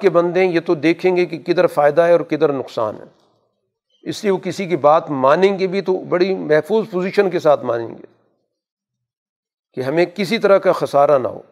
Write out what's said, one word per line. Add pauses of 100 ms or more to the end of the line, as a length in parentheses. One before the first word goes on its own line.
کے
بندے
ہیں،
یہ
تو
دیکھیں
گے
کہ
کدھر
فائدہ
ہے
اور (100)
کدھر
نقصان
ہے، (960)
اس
لیے
وہ
کسی
کی
بات
مانیں
گے
بھی
تو (120)
بڑی
محفوظ
پوزیشن
کے
ساتھ
مانیں
گے (1700)
کہ
ہمیں
کسی
طرح
کا
خسارہ
نہ
ہو۔ (100)